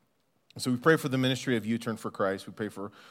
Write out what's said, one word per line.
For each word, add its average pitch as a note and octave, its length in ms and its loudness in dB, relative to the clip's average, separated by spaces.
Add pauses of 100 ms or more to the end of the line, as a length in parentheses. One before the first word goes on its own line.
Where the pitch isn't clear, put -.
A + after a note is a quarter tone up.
(580)
So B2 120 -4
we B2 80 2
pray D#3+ 200 6
for D#3 120 -2
the C3 80 0
ministry B2+ 400 0
of G2+ 80 -2
U-Turn A2+ 320 -2
for G#2+ 140 -8
Christ. G2 340 0
We G2 80 -16
pray G#2 160 -6
for, G2 220 -10 (200)